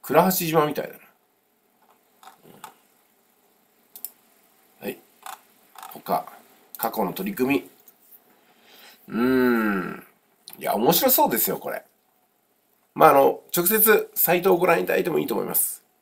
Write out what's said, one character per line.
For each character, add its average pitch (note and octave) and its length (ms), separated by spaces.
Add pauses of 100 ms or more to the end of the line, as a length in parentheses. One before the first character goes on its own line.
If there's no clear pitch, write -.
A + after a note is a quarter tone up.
倉 D#3 220
橋 F#3 80
島 D#3+ 340
み D3 80
た - 100
い - 40
だ - 60
な。 - 60 (3750)
う - 40
ん、 - 20
は - 20
い。 - 80 (960)
他、 - 320 (520)
過 A2+ 140
去 G#2 140
の E2+ 80
取 G2 160
り G2 60
組 C3 200
み。 - 140 (1400)
う - 20
ー G#2+ 80
ん。 A#2 840 (540)
い - 60
や、 - 100
面 G#3+ 180
白 B3+ 200
そ D4 160
う - 20
で A#3 80
す G3 140
よ、 - 60
こ - 120
れ。 - 160 (1080)
ま D#3 120
あ、 D3 40
あ - 20
の、 C#3 280 (140)
直 F3 120
接 G#3+ 480
サ - 180
イ F3+ 80
ト F#3+ 120
を E3+ 40
ご F3 80
覧 F3 160
い F3+ 60
た - 60
だ - 40
い F#3 60
て E3+ 80
も D3+ 80
い D3+ 40
い - 40
と - 80
思 - 80
い - 20
ま - 80
す。 - 300 (180)